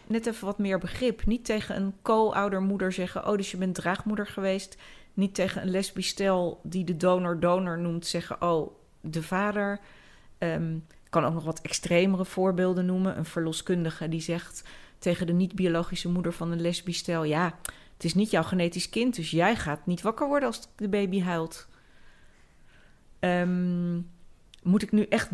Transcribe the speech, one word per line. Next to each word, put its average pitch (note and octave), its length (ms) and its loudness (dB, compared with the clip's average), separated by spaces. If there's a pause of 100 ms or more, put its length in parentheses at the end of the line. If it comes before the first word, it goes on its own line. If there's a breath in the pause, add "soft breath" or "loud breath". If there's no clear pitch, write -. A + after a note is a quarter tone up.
net A3+ 180 -2
even A3+ 200 -4
wat G3+ 120 -4
meer G3 200 2
begrip. F#3 480 -2
Niet A3 200 2
tegen G#3+ 300 -2
een G3 260 -2
co-oudermoeder G3 920 2
zeggen: F#3 340 -4
"Oh, G#3 100 2
dus G3 140 -4
je F#3 60 -8
bent F#3 180 -2
draagmoeder G3+ 520 -2
geweest." G3 500 -4 (360 loud breath)
Niet G3 220 0
tegen F#3+ 260 0
een F#3 80 -2
lesbisch F#3 380 -2
stel F#3 560 0
die F3 200 -4
de E3+ 140 -2
donor F3+ 420 2
donor F3 400 2
noemt E3+ 260 -2
zeggen: - 360 -6
"Oh, E3 340 0 (260)
de D#3+ 220 -4
vader." G3+ 560 -2 (580 loud breath)
Ehm, D#3+ 380 -2
ik - 340 -14
kan E3 160 2
ook D3+ 80 2
nog E3 100 -4
wat D#3+ 180 -6
extremere F#3 640 2
voorbeelden F#3 600 2
noemen. F#3 320 0
Een D#3+ 80 -2
verloskundige D#3+ 840 -2
die D#3+ 120 -2
zegt E3+ 420 -6 (360 loud breath)
tegen F3 280 0
de E3+ 60 2
niet-biologische F3 760 0
moeder F3 240 0
van E3+ 180 -4
een E3+ 100 -2
lesbisch E3+ 360 -2
stel: E3 260 -2
"Ja, D#3 360 2 (340 loud breath)
het - 100 -10
is D#3+ 100 0
niet G#3 160 4
jouw E3 140 4
genetisch F3 460 0
kind, A#3+ 260 0
dus D#3+ 160 -6
jij F3 240 4
gaat D3+ 300 -4
niet F3 160 0
wakker A3+ 260 0
worden C#4 200 2
als - 280 -6
de G#3 140 -4
baby G3 320 0
huilt." E3+ 480 -4 (1500 soft breath)
Ehm, F3+ 800 2 (640)
moet F#3+ 180 6
ik G#3 100 -6
nu G#3+ 120 6
echt - 300 0